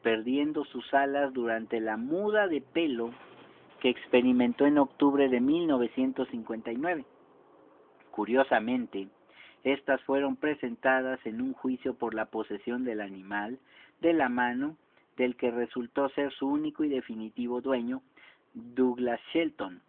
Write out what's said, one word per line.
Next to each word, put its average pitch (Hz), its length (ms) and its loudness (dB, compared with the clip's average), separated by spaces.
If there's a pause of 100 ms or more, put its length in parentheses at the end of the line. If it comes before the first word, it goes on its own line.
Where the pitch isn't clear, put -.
perdiendo 135 640 0
sus - 280 -8
alas 139 400 2
durante 113 460 -2
la 110 180 -2
muda 196 500 0
de 147 140 -2
pelo 123 500 -2 (680)
que 127 100 2
experimentó 123 760 4
en 147 120 6
octubre 139 500 4
de 123 140 2
mil 165 260 2
novecientos 131 640 0
cincuenta 113 420 -8
y 117 60 -4
nueve. 160 280 -4 (1040)
Curiosamente, 113 960 0 (560)
estas 135 400 0
fueron 135 320 0
presentadas 131 920 -2
en 113 160 -6
un 131 120 -4
juicio 127 400 -4
por 113 200 -4
la 110 120 -2
posesión 110 580 -6
del 110 180 -4
animal 101 580 -8 (420)
de 165 120 4
la 139 160 4
mano 123 480 0 (400)
del 123 180 2
que 123 160 0
resultó 120 580 -2
ser 143 240 -2
su 139 140 -4
único 151 360 -2
y 151 60 0
definitivo 120 720 -4
dueño, 127 400 -2 (520)
Douglas 120 680 0 (140)
Shelton. 135 560 -2